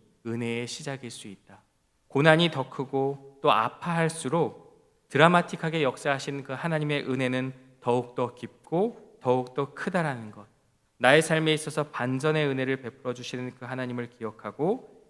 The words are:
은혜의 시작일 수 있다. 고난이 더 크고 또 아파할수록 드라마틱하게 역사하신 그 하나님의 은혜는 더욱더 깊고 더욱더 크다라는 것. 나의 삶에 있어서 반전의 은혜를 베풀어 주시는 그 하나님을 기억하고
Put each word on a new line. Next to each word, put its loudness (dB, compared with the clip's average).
은혜의 -4
시작일 -10
수 -16
있다. -20
고난이 6
더 -6
크고 -4
또 4
아파할수록 -2
드라마틱하게 4
역사하신 -2
그 -10
하나님의 -2
은혜는 -2
더욱더 -2
깊고 -6
더욱더 -2
크다라는 -4
것. -20
나의 8
삶에 2
있어서 -4
반전의 0
은혜를 -2
베풀어 -8
주시는 -10
그 -18
하나님을 -8
기억하고 -8